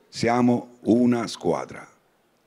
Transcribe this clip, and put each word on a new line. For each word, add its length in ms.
siamo 680
una 460
squadra. 600